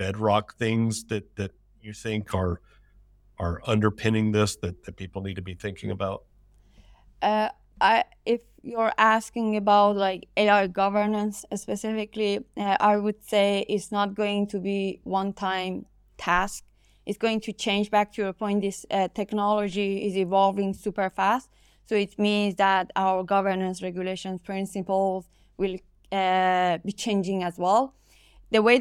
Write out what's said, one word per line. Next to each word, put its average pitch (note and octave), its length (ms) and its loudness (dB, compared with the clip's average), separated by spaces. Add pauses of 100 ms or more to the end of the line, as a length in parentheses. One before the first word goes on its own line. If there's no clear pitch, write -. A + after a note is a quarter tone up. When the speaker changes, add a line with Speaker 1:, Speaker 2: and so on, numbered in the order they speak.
Speaker 1:
bedrock G#2 440 0 (180)
things A2+ 480 0
that, G#2 140 -4 (140)
that G2 120 -6 (360)
you G#2+ 60 -12 (120)
think G#2+ 180 -4 (180)
are, F2+ 120 0 (920)
are E2+ 120 -2 (180)
underpinning G#2+ 520 2 (120)
this G#2+ 140 4 (120)
that, F2+ 120 -6 (100)
that F#2+ 160 -12
people F#2+ 260 -10
need F#2+ 140 -10
to F2 100 -12
be F#2 40 -12 (100)
thinking G#2 320 -8
about? G2 220 -4 (1040)
Speaker 2:
Uh, G#3+ 280 0 (420)
I, A3+ 40 6 (400)
if A#3 60 -4 (300)
you're A3+ 260 0
asking A3 520 2 (140)
about, G#3 280 6 (160)
like, F#3+ 140 -4 (220)
A - 20 4 (160)
I G3 60 0 (160)
governance G#3 600 0 (200)
specifically, G#3+ 680 -4 (320)
uh, G3 120 2 (140)
I - 20 4 (100)
would G#3 180 -4 (120)
say G3+ 320 2 (100)
it's - 220 -6
not G3+ 100 0 (140)
going G3+ 320 0
to G#3 60 -4
be G3 200 -4 (240)
one-time F#3+ 720 -4 (420)
task. F3+ 460 -2 (440)
It's - 200 -6
going A3 200 0
to A3 40 -4 (140)
change. G#3 200 0 (120)
Back G#3 160 2
to - 100 -20
your G3 100 -4
point, G3+ 280 -2
this, F#3+ 300 -6
uh, F#3+ 160 2 (140)
technology G#3 680 0 (160)
is G3 100 -4
evolving G3 560 2 (120)
super F#3+ 240 -2 (100)
fast. G#3 280 0 (420)
So A3+ 60 0
it G3+ 240 -2
means G#3 360 2
that F#3+ 300 2 (100)
our F#3+ 280 2 (120)
governance F#3+ 420 0 (120)
regulations F#3 520 -6
principles F#3+ 800 -2 (380)
will, F#3+ 180 -2 (340)
uh, F#3 640 2 (100)
be G#3 60 -2 (120)
changing G3 440 0
as E3+ 80 -8
well. G#3 360 2 (600)
The A3 120 6
way A#3+ 140 8